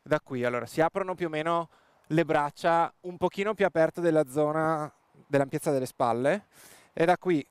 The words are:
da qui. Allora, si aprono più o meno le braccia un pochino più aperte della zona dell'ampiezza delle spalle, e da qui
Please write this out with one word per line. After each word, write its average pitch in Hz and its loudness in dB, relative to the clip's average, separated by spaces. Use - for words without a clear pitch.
da 147 -2
qui. 123 -6
Allora, 120 -2
si - -4
aprono 185 -2
più 170 -6
o - -4
meno 160 -2
le 160 2
braccia 156 0
un 180 -12
pochino 196 -2
più 196 2
aperte 160 0
della 156 2
zona 151 0
dell'ampiezza 143 0
delle 131 0
spalle, 131 0
e 165 0
da 180 4
qui - -2